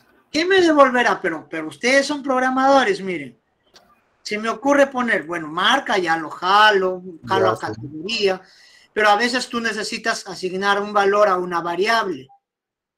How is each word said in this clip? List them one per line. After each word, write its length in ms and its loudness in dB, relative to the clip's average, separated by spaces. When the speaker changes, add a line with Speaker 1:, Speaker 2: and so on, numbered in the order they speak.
Speaker 1:
¿Qué 140 0
me 160 4
devolverá? 600 4
Pero, 280 -6
pero 180 -8
ustedes 400 0
son 160 -6
programadores, 800 2
miren. 380 -8
Se 160 -8
me 120 -6
ocurre 380 2
poner, 360 -2
bueno, 260 -8
marca, 480 0
ya 200 0
lo 120 -8
jalo, 720 2
jalo 200 2
Speaker 2:
Ya, 40 2
Speaker 1:
a 40 -4
Speaker 2:
sí. 60 -10
Speaker 1:
categoría, 800 -6
pero 160 4
a 80 6
veces 320 -2
tú 100 -6
necesitas 680 -6
asignar 540 -2
un 120 -8
valor 340 4
a 80 2
una 260 -4
variable. 680 -2